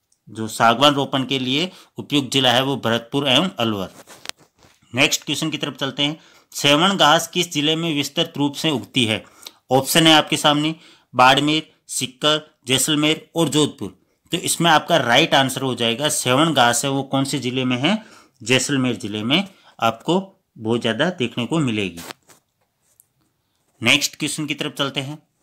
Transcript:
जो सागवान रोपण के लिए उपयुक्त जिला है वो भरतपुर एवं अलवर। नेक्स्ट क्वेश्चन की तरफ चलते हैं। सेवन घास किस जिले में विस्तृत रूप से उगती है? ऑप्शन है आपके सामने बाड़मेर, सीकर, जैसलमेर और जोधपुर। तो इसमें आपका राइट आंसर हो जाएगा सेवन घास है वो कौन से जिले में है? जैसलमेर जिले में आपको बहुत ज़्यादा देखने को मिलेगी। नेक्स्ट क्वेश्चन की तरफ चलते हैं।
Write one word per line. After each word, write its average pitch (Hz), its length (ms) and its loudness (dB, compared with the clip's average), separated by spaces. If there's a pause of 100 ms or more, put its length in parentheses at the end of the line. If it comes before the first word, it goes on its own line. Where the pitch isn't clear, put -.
(300)
जो 110 180 -8
सागवान 117 460 4
रोपण 131 320 -2
के 135 140 -2
लिए 139 320 -2 (260)
उपयुक्त 139 340 -2
जिला 131 200 2
है 123 120 4
वो 135 140 -2
भरतपुर 120 520 -2
एवं 151 200 2 (100)
अलवर। 107 300 -4 (1080)
नेक्स्ट 151 280 0
क्वेश्चन 156 260 -4
की 127 80 -6
तरफ 143 180 -8
चलते 139 280 -4
हैं। 151 160 -2 (320)
सेवन 165 460 2
घास 160 300 4
किस 175 240 -4
जिले 147 240 0
में 160 200 -4
विस्तृत 143 420 -4
रूप 143 160 0
से - 160 -4
उगती 123 360 0
है? 107 200 -2 (460)
ऑप्शन 135 360 4
है 160 60 8
आपके 151 240 2
सामने 151 380 0 (400)
बाड़मेर, 143 560 2 (160)
सीकर, 151 680 -4 (120)
जैसलमेर 151 680 0
और 160 140 0
जोधपुर। 139 540 -2 (280)
तो 165 60 -2
इसमें 170 340 0
आपका 156 260 2
राइट 131 360 2
आंसर 135 280 2
हो 131 140 -4
जाएगा 117 340 -2
सेवन 143 440 0
घास 120 320 2
है 139 60 -2
वो 139 120 -2
कौन 135 220 -2
से 139 140 -4
जिले 127 260 -4
में 127 120 -2
है? 180 280 -2 (380)
जैसलमेर 127 520 0
जिले 107 280 -8
में 165 240 -2 (320)
आपको 165 640 -2 (120)
बहुत 117 240 -2
ज़्यादा 120 280 0
देखने 123 360 -4
को 165 140 -2
मिलेगी। 104 420 -4 (1800)
नेक्स्ट 135 340 2
क्वेश्चन 151 300 -6
की 143 100 -6
तरफ 143 180 -8
चलते 139 260 -4
हैं। 143 280 -10 (160)